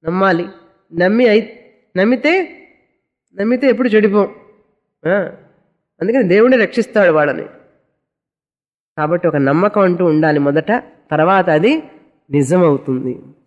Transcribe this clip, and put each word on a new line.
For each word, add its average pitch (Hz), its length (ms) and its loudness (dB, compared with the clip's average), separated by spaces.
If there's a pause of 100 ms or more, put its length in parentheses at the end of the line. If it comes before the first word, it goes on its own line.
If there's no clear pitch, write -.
నమ్మాలి. 180 440 -2 (500)
నమ్మి 220 300 2
అయి-, - 720 -4
నమ్మితే, 285 640 -2 (760)
నమ్మితే 240 260 0
ఎప్పుడు 247 220 0
చెడిపోం. 202 460 0 (760)
ఆ, 185 220 -2 (720)
అందుకని 240 200 0
దేవుడే 220 340 4
రక్షిస్తాడు 208 560 0
వాళ్ళని. 147 320 0 (1500)
కాబట్టి 165 300 -2
ఒక 151 80 -2
నమ్మకం 165 460 0
అంటూ 180 220 0
ఉండాలి 156 340 2
మొదట, 143 340 -2 (380)
తర్వాత 175 400 0
అది 220 320 0 (480)
నిజమవుతుంది. 139 880 0 (280)